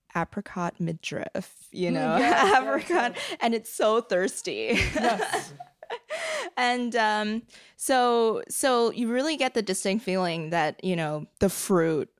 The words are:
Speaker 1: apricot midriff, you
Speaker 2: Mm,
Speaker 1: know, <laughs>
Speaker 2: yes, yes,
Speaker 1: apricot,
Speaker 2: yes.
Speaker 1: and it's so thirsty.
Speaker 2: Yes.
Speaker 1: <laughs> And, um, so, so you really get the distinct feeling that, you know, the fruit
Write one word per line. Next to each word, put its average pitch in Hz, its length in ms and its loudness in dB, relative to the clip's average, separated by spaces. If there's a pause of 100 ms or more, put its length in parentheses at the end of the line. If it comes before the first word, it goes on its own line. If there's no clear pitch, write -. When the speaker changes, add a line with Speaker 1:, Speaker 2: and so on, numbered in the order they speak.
(160)
Speaker 1:
apricot 175 640 -6
midriff, - 920 -6
you 175 180 -2
Speaker 2:
Mm, - 40 0
Speaker 1:
know, - 240 0
<laughs> - 20 4
Speaker 2:
yes, - 280 4
yes, 320 140 6
Speaker 1:
apricot, 277 540 0
Speaker 2:
yes. - 260 -10
Speaker 1:
and 233 120 0
it's 226 200 -4
so 226 280 4
thirsty. 190 680 -2 (220)
Speaker 2:
Yes. 226 640 -2
Speaker 1:
<laughs> - 60 -14 (960)
And, 247 380 0
um, 214 480 0 (320)
so, 240 720 2
so 240 420 2
you 226 200 -2
really 277 260 0
get 262 160 0
the 233 80 0
distinct 196 440 -2
feeling 170 460 -2
that, 156 320 0
you 185 120 0
know, 151 320 -4 (120)
the 196 100 4
fruit 165 600 2 (100)